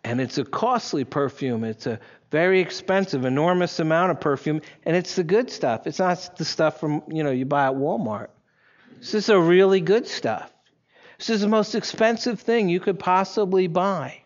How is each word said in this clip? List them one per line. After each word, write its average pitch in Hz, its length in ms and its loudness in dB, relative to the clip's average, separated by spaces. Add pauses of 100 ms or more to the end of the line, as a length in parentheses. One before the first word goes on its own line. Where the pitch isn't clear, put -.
And 120 180 -4
it's 127 180 -4
a 135 60 -2
costly 220 600 -2
perfume. 131 580 -4
It's 113 240 -8
a 113 140 -6 (300)
very 185 300 2
expensive, 180 640 -2
enormous 170 560 0
amount 165 320 2
of 139 80 -6
perfume. 151 420 -2 (220)
And 165 120 0
it's 175 200 -4
the 185 80 0
good 220 260 0
stuff. - 360 -4
It's 156 120 -8
not 180 400 -2
the 165 60 -6
stuff - 360 -2
from, 151 280 -2
you 156 140 -4
know, 143 80 0
you 127 140 -2
buy 143 220 0
at 135 80 0
Walmart. 120 540 -4 (680)
This - 160 -10
is 214 140 0
a 202 100 6
really 185 420 6
good 190 260 2
stuff. - 440 -6 (680)
This - 120 -6
is 214 120 2
the 208 60 2
most 214 260 2
expensive 226 640 -2
thing 226 280 2
you 175 120 2
could 190 180 -2
possibly 190 680 2
buy. 175 600 -2